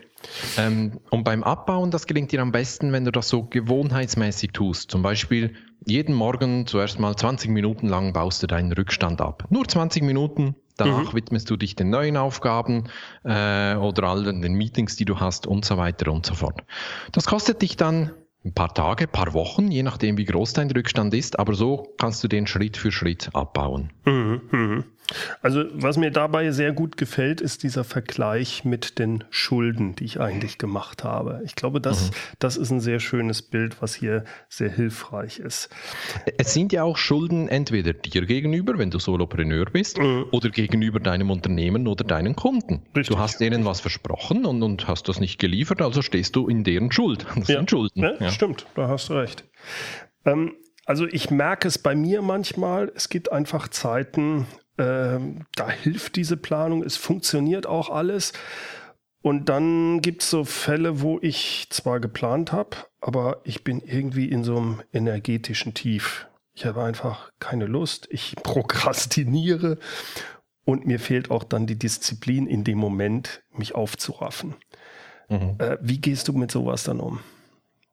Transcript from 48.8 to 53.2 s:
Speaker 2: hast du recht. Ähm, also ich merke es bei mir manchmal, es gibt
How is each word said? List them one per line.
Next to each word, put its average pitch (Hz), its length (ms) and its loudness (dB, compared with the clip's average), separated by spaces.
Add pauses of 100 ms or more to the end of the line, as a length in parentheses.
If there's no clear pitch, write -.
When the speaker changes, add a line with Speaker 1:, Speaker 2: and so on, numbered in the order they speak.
Speaker 2:
hast 131 200 -2
du 156 60 -4
recht. 127 300 -4 (840)
Ähm, 156 260 2 (320)
also 151 220 0
ich 165 240 -4
merke 151 360 2
es 165 120 0
bei 143 160 2
mir 170 260 2
manchmal, 190 720 -2
es - 140 -4
gibt - 240 -2